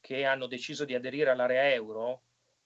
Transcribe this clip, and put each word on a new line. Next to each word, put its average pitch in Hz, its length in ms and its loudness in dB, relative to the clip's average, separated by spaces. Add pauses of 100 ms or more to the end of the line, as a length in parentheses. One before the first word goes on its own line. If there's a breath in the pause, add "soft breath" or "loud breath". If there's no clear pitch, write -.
che 131 240 -4
hanno 135 220 0
deciso 143 380 -8
di 127 100 -4
aderire 131 360 0
all'area 127 420 4
euro, 113 520 -4 (420)